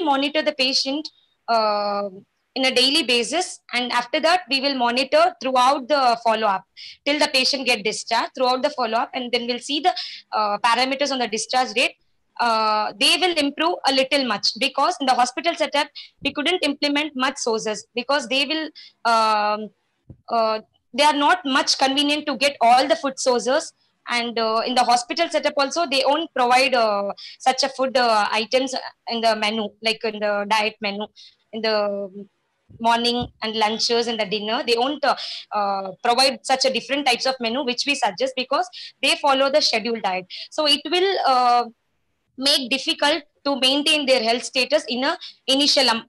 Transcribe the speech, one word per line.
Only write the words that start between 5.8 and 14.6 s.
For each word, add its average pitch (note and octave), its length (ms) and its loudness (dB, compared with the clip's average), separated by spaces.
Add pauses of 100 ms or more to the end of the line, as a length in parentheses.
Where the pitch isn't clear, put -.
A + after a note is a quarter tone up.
the B3+ 380 2
follow-up A3 400 0 (420)
till C#4+ 100 2
the D4 120 2
patient C4+ 360 0
get A#3 200 -2
discharged, A3+ 500 -4
throughout B3+ 260 0
the C#4 100 0
follow-up, A#3 440 -2
and B3 160 -6
then A#3+ 160 -2
we'll A#3+ 140 -4
see C#4+ 180 -6
the, F4 160 0 (380)
uh, G#3 260 0
parameters C4 540 2
on C4+ 80 -4
the A#3 80 -2
discharge A3+ 460 -2
date. C#4 200 0 (460)
Uh, A3 580 0
they D#4 200 2
will F4 180 2
improve D4+ 400 0 (100)
a C4+ 60 4
little C4+ 340 2
much, G3+ 220 -2 (100)
because C#4 420 0